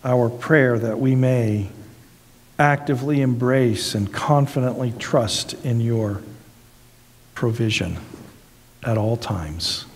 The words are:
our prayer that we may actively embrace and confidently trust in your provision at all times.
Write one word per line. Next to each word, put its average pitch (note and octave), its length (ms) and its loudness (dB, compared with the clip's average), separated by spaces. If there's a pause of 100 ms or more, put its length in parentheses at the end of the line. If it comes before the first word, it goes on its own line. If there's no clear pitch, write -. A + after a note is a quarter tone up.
our B2 260 2
prayer B2 480 4
that A2 220 -2
we C3 160 2
may A#2 520 2 (920)
actively C#3+ 640 2
embrace B2 760 2
and G2+ 180 -2
confidently C3 840 0
trust - 540 -2 (120)
in A#2 140 0
your A2+ 420 0 (1120)
provision A2 640 -2 (840)
at A2+ 140 0
all A2 200 0
times. E2 680 -6 (100)